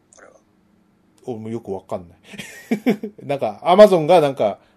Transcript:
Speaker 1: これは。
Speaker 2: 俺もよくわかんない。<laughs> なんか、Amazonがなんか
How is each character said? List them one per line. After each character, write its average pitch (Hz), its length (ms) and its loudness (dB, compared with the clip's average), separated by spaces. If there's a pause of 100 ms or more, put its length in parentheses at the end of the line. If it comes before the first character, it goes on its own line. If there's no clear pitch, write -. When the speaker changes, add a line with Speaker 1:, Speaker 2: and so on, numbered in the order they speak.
(160)
Speaker 1:
こ - 60 -20
れ - 60 -20
は。 - 60 -20 (920)
Speaker 2:
俺 117 140 -10
も 110 100 -12
よ 113 120 -8
く 98 120 -10
わ 95 100 -12
か - 140 -10
ん 87 120 -16
な 82 60 -20
い。 - 40 -20 (1000)
<laughs> - 40 -18
な 139 100 -6
ん 131 40 -6
か、 104 240 -8
Amazon 185 420 4
が 170 160 4
な 143 80 2
ん 131 60 -8
か 107 240 -2 (180)